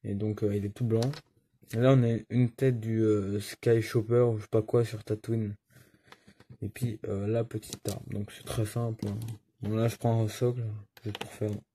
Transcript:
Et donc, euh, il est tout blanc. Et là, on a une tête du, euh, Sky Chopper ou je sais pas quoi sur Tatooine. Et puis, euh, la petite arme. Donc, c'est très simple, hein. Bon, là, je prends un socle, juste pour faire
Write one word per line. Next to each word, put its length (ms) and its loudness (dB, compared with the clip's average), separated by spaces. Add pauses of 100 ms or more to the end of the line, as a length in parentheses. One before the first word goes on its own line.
Et 100 -4
donc, 300 -2
euh, 100 2
il 120 -2
est 40 -2
tout 140 -6
blanc. 260 2 (640)
Et 40 -2
là, 160 6
on 100 6
a 140 2 (120)
une 200 4
tête 300 0
du, 220 0
euh, 380 2
Sky 420 2
Chopper 400 2
ou 160 4
je 60 -8
sais 60 -16
pas 120 4
quoi 240 2
sur 180 -10
Tatooine. 520 -2 (1040)
Et 80 -6
puis, 380 -6
euh, 200 -4
la 160 0
petite 460 -8
arme. 180 -8
Donc, 240 -6
c'est 120 -20
très 220 -2
simple, 420 -4
hein. 100 -4 (440)
Bon, 140 -2
là, 120 2
je 100 -2
prends 240 2
un 60 2
socle, 360 -2 (400)
juste 140 -6
pour 140 -12
faire 200 -4 (240)